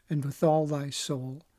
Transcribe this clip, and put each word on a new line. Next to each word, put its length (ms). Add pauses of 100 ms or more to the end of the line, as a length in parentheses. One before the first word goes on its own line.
and 160
with 160
all 240
thy 240
soul 540 (160)